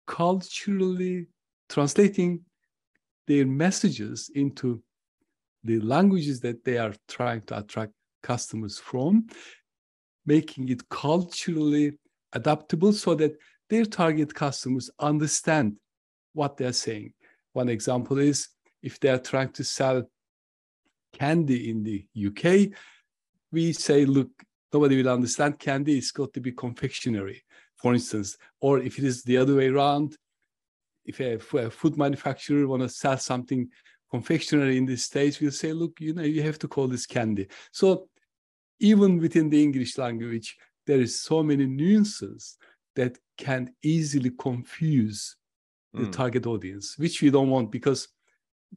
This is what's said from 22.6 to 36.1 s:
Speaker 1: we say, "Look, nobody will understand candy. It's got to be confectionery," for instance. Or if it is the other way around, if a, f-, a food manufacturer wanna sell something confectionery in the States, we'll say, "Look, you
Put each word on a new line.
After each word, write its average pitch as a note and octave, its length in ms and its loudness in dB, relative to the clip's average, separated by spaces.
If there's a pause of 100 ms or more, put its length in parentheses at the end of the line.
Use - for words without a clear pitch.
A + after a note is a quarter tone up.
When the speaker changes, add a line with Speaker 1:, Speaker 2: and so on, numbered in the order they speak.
Speaker 1:
we E3 200 0
say, D3 320 4
"Look, C3+ 280 4 (420)
nobody C#3 280 6
will B2+ 120 2
understand C#3 460 0
candy. C#3+ 380 0
It's B2 140 -4
got - 220 -6
to B2+ 80 -10
be B2 100 -6
confectionery," A#2 920 -6 (340)
for B2 160 2
instance. A2 420 -4 (240)
Or C#3 200 2
if B2 180 -6
it C3+ 80 -2
is B2 180 -4
the B2 140 2
other C3+ 180 4
way C3 120 4
around, C#3+ 500 0 (880)
if - 160 -10
a, A#2+ 140 -2
f-, - 180 -8
a A#2 160 -2
food D3+ 280 -2
manufacturer C#3+ 720 0
wanna B2+ 220 -2
sell C3+ 280 -2
something B2+ 520 -4 (400)
confectionery C#3 680 0
in C3 80 2
the B2+ 120 -4
States, C#3+ 420 0
we'll D3 120 0
say, D#3+ 200 -6
"Look, E3 300 -6
you D#3 120 -4